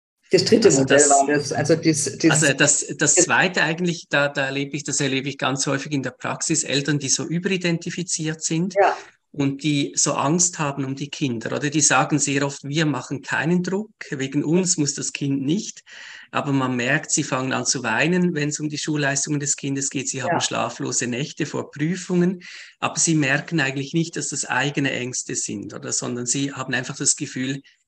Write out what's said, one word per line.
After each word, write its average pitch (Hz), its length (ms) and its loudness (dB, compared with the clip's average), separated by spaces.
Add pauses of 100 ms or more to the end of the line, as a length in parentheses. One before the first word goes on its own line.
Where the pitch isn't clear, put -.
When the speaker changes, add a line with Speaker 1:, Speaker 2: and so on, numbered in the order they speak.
(320)
Speaker 1:
Das - 140 4
dritte 220 220 6
Speaker 2:
Also 139 120 8
Speaker 1:
Modell 135 160 6
Speaker 2:
das, 147 140 8
Speaker 1:
war 139 160 6
das, 147 260 0
also 156 240 2
das, - 420 0
das 165 120 6
Speaker 2:
also 151 240 4
das, 143 320 2 (100)
das 151 200 4
zweite 170 460 4
eigentlich, 165 460 -2
da, 143 200 2
da 143 180 -2
erlebe 139 280 -4
ich, 143 80 -6
das 135 160 -2
erlebe 135 300 0
ich 135 80 -6
ganz 139 300 -2
häufig 139 260 -2
in 135 100 0
der 123 100 -8
Praxis, 135 520 -2
Eltern, 143 340 0
die 135 120 -4
so 135 140 0
überidentifiziert 175 1160 -2
sind 170 380 -2
Speaker 1:
Ja. - 160 4 (340)
Speaker 2:
und 139 320 -2
die 147 320 0
so - 200 2
Angst 156 440 2
haben 139 280 -2
um 135 80 -4
die 139 160 -8
Kinder, 123 440 -2
oder? 123 140 -2
Die 147 140 2
sagen 143 360 4
sehr 139 280 0
oft, 139 180 -8
wir 151 220 0
machen 131 340 -2
keinen 160 420 0
Druck, 190 280 -4 (180)
wegen 135 340 -2
uns 175 360 2
muss 139 160 0
das - 180 -6
Kind 139 300 -2
nicht. 165 400 -2 (480)
Aber 135 220 -2
man 127 240 2
merkt, 135 340 0
sie 156 140 0
fangen 131 280 -2
an 120 140 -2
zu 123 160 -2
weinen, 156 520 2
wenn 147 140 -2
es 147 100 -4
um 151 120 -6
die 147 80 -6
Schulleistungen 147 600 -2
des 139 180 -2
Kindes 139 340 -4
geht. 131 180 -4
Sie 131 140 -6
haben 123 80 -4
Speaker 1:
Ja. 156 100 0
Speaker 2:
schlaflose 123 680 -2
Nächte 139 360 -4
vor 127 260 -6
Prüfungen, 180 680 0 (380)
aber - 200 -2
sie 165 180 2
merken 143 440 2
eigentlich 135 320 -2
nicht, 165 240 0
dass 151 120 -4
das - 180 -6
eigene 139 460 0
Ängste 123 420 -6
sind, 110 400 -6
oder? 127 180 -8
Sondern 123 320 -4
sie 139 300 -2
haben 131 180 -6
einfach 135 240 -4
das 139 200 0
Gefühl, 139 440 -6 (260)